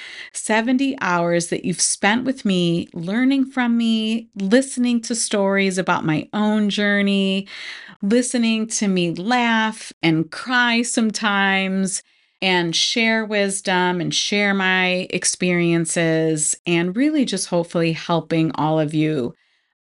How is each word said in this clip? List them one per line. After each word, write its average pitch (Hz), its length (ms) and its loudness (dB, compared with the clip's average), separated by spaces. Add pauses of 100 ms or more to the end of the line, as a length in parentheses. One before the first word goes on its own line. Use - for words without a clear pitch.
(320)
Seventy 254 680 0
hours 175 480 0
that - 180 -4
you've 175 160 -2
spent 226 420 0
with 262 220 -4
me, 175 480 0
learning 254 560 0
from 240 260 0
me, 226 600 0
listening 240 680 0
to 240 120 -6
stories 196 600 0
about 180 300 0
my 156 260 -2
own 214 380 2
journey, 196 760 0 (540)
listening 226 680 0
to 220 200 -2
me 175 240 2
laugh 220 800 0 (100)
and 160 280 2
cry 240 520 0
sometimes, 196 1200 0 (380)
and 175 340 2
share 226 500 0
wisdom 190 760 0
and 151 140 -2
share 208 400 0
my 185 560 0
experiences, 165 1400 0 (100)
and 175 320 0
really 294 280 2
just - 240 -4
hopefully 170 440 0
helping 160 600 0
all 156 240 0
of 156 160 0
you. 151 400 0 (460)